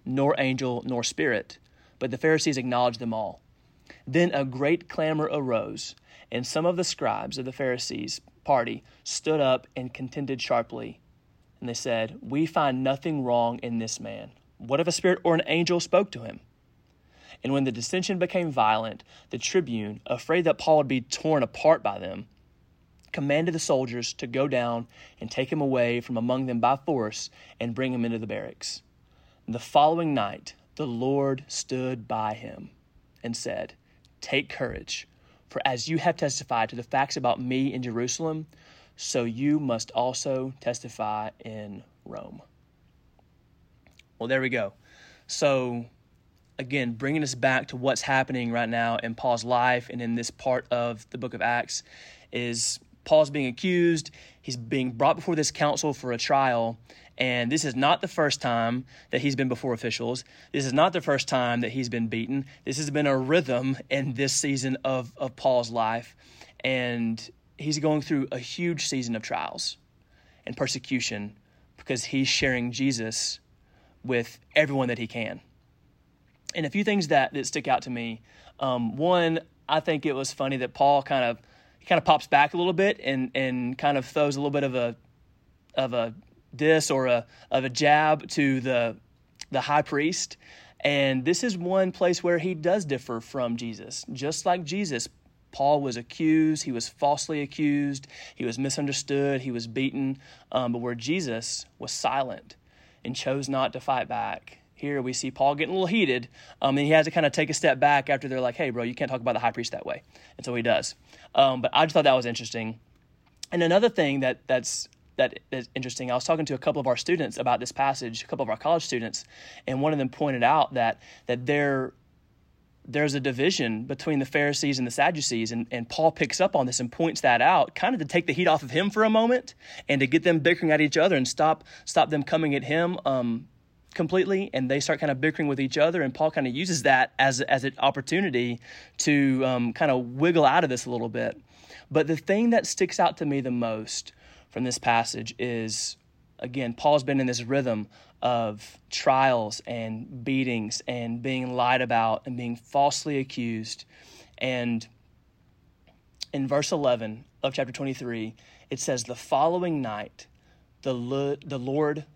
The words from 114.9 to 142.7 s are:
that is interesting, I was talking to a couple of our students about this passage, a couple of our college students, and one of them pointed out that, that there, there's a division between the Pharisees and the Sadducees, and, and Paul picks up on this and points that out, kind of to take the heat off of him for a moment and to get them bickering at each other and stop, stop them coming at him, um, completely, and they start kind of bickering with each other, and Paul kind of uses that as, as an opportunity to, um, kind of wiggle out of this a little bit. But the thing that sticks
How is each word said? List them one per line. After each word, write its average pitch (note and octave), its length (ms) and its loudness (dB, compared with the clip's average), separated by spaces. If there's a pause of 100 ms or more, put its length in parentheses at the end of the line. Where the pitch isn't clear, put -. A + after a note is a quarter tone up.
that - 220 0 (140)
is B2+ 220 -6
interesting, B2+ 360 -6
I A#2+ 60 0
was B2+ 80 -2
talking D#3+ 220 2
to C#3+ 80 -4
a B2 40 -4
couple D3+ 220 0
of B2 80 -2
our A#2+ 80 4
students D#3 420 -2
about A#2+ 220 2
this B2 120 -8
passage, C3+ 520 -2
a - 20 -20
couple - 160 -4
of A2+ 80 -4
our A2 60 -2
college D#3+ 280 0
students, A#2 400 -6 (420)
and C3 140 -2
one D#3 120 2
of D3+ 60 0
them C3 100 0
pointed C3 340 -2
out C#3 320 4
that, A#2 260 0 (260)
that B2 200 -2
there, C#3 480 0 (880)
there's C#3+ 300 0
a C#3+ 60 -2
division B2+ 640 0
between C#3 340 -2
the C3 80 0
Pharisees C#3+ 520 0
and B2 80 -2
the A#2 60 -6
Sadducees, C3+ 600 0
and, A#2 180 -4
and A#2 180 -6
Paul D#3+ 220 2
picks - 300 -2
up - 160 2
on C3 100 2
this B2+ 140 -2
and A#2+ 100 -4
points - 320 -2
that A#2+ 180 6
out, D#3 360 4
kind B3 180 0
of F#3+ 60 -2
to D3+ 60 -4
take E3+ 200 0
the C#3+ 80 0
heat F3 140 2
off D3+ 160 4
of A#2 80 -10
him F#3+ 180 2
for G#3+ 140 4
a A3 60 4
moment A#3 440 2 (340)
and C#3 120 4
to C3+ 60 4
get D#3 180 4
them E3 160 6
bickering E3 320 4
at D3+ 80 6
each D3+ 180 4
other D#3+ 180 6
and B2+ 100 2
stop, D#3 380 2 (200)
stop D3 260 2
them D3 140 0
coming D#3+ 300 0
at C3 100 -2
him, E3+ 420 0
um, B2 420 -2 (460)
completely, F#3 580 0
and B2+ 160 0
they C#3 120 2
start D3+ 180 -2
kind D3 140 0
of C3 80 -2
bickering D#3 260 0
with C#3 140 0
each C3+ 180 -2
other, E3 240 4
and C3 100 0
Paul D#3 200 0
kind C3+ 160 0
of A#2+ 40 -4
uses E3 300 -2
that C3 340 4
as, C3 260 2
as B2+ 200 0
an C3+ 160 -4
opportunity C3 800 0 (380)
to, C#3 500 2
um, A#2+ 260 0
kind D3 200 2
of B2+ 120 2
wiggle D3+ 400 4
out D#3+ 200 6
of C3+ 60 2
this B2 140 -4
a B2 60 -8
little A#2 180 -4
bit. A#2 320 -4 (520)
But D3+ 160 4
the D#3+ 80 2
thing G#3+ 340 2
that A#3 160 4
sticks - 320 -2